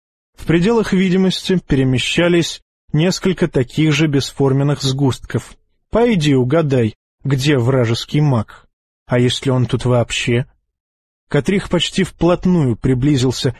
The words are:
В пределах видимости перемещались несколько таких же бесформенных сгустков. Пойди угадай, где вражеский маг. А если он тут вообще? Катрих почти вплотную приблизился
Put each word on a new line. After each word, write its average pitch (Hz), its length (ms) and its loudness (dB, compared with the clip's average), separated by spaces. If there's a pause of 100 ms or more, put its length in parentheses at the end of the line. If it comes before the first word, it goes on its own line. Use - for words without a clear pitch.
(380)
В - 80 -18
пределах 202 480 0
видимости 185 680 0
перемещались 151 1000 0 (320)
несколько 180 540 0
таких 147 460 0
же 156 140 0
бесформенных 139 760 0
сгустков. 131 720 -4 (340)
Пойди 202 460 2
угадай, 131 600 0 (280)
где 139 340 0
вражеский 123 640 0
маг. 131 460 -2 (380)
А 123 140 0
если 123 300 0
он 127 160 0
тут 123 200 -4
вообще? 123 600 -2 (840)
Катрих 185 400 -2
почти - 340 -2
вплотную 170 720 0
приблизился 131 840 0